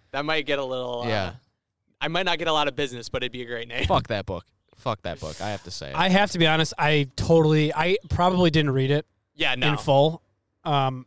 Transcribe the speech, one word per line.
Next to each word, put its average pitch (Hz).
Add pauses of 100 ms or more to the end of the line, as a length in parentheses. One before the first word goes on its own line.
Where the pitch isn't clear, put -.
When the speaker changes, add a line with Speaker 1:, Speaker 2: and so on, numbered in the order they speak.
(120)
Speaker 1:
that 143
might 156
get 143
a 135
little, 123
uh, 120
Speaker 2:
Yeah. 98 (680)
Speaker 1:
I 143
might 175
not 175
get 170
a 160
lot 147
of 123
business, 123
but 127
it'd 120
be 123
a 120
great 117
name. 120
Speaker 2:
Fuck 139
that 101
book. 87 (320)
Fuck -
that 82
book. 78
I 104
have 98
to 87
say -
it. 147
Speaker 3:
I 180
have 196
to 180
be 165
honest. 160
I 147
totally, 156
I 175 (120)
probably 180
didn't 147
read 135
it 147 (300)
Speaker 1:
Yeah, 143
no. 123
Speaker 3:
in -
full. 147 (420)
Um, 135